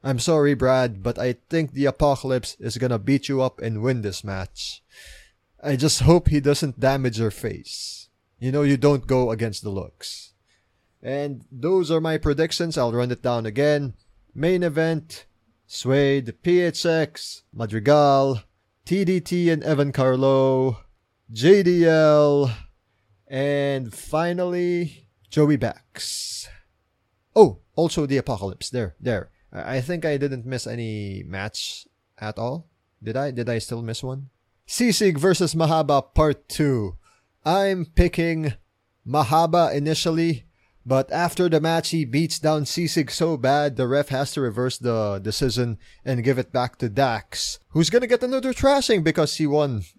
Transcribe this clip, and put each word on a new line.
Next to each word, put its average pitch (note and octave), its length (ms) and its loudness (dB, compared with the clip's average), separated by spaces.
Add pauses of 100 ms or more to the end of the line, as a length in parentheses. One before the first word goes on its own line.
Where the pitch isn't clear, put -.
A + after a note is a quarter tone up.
I'm C3 160 -2
sorry, D3 340 2
Brad, B2+ 480 0
but A#2 160 -4
I B2 200 -2 (120)
think D#3+ 220 -2
the C#3 140 -2
Apocalypse C3+ 760 0
is A2+ 180 -8
gonna B2 220 0
beat C3 300 0
you C3+ 120 0
up B2+ 200 -4
and A2 200 -6
win B2 200 -2
this G2+ 240 -8
match. - 580 -10 (800)
I C#3+ 140 -2
just C#3+ 240 0
hope D#3+ 260 6
he D3 140 2
doesn't C#3+ 400 0
damage C3 360 0
your A2+ 140 0
face. - 760 -12 (300)
You B2+ 120 -4
know, D3 120 2
you C#3+ 120 4
don't C3+ 320 2
go B2+ 240 2
against A2 320 -4
the G#2+ 60 -6
looks. - 640 -12 (680)
And C#3 500 -8
those D#3+ 400 0
are D#3+ 100 2
my D#3+ 160 -2
predictions. D#3+ 640 -2
I'll A#2 120 2
run B2 200 0
it A#2+ 100 -6
down A#2+ 240 -2
again. C#3 480 0 (400)
Main F3 300 0
event, D#3+ 600 -2 (420)
Suede, C#3 760 0
P F3+ 200 2
H E3+ 220 -4
X, - 600 -2 (100)
Madrigal, C3+ 880 2 (440)
T F#3+ 200 0
D F3+ 160 2
T F3 300 0
and D3+ 120 0
Evan C#3+ 280 0
Carlo, C3 880 2 (520)
J D#3+ 300 6
D F3 240 4
L, D3 680 4 (720)
and C#3 680 -2
finally, F3 1120 -4 (220)
Joey D3+ 280 4
Bax. - 880 -8 (880)
Oh, F3 240 8 (160)
also D#3 320 0
the C#3 100 0
Apocalypse. G#2 540 -6
There, A2+ 280 -6
there. A2+ 300 -4 (240)
I, - 220 -8
I C3 60 -2
think E3 240 -6
I D3 120 0
didn't C3+ 300 -4
miss B2+ 180 -6
any G#2+ 580 -8
match - 640 -10 (300)
at G#2+ 220 -10
all. C3+ 260 -8 (380)
Did A2+ 120 -8
I? C#3 140 -2
Did A#2+ 180 -6
I A#2 120 -2
still A#2 240 -8
miss A2+ 180 -8
one? C3 280 -10 (380)
Sisig G3 520 2
versus F3 340 2
Mahaba D3+ 480 2 (140)
Part D#3 340 2
Two. A#2+ 480 -2 (480)
I'm F#3 400 0
picking E3 680 0 (540)
Mahaba D#3 640 2
initially, D#3+ 760 -2 (380)
but C3 280 0
after F3 380 0
the D#3+ 100 4
match, D#3+ 300 0
he D#3+ 160 -2
beats D3+ 340 -2
down D#3 240 0
Sisig D#3+ 460 -2
so E3+ 280 -2
bad, C#3 380 0
the B2+ 120 -2
ref C#3 220 0
has C#3 240 -4
to D3 80 -4
reverse B2 360 -2
the A2 440 -2
decision A#2 560 -2 (260)
and B2+ 200 -2
give B2+ 140 2
it B2+ 140 -6
back B2 260 -2
to A#2+ 120 -4
Dax, A2+ 720 -4 (100)
who's D#3+ 200 2
gonna A#3+ 180 2
get A#3+ 160 2
another B3+ 300 -2
thrashing C4 500 2
because D#3 320 0
he D#3 120 -2
won C#3 360 0 (160)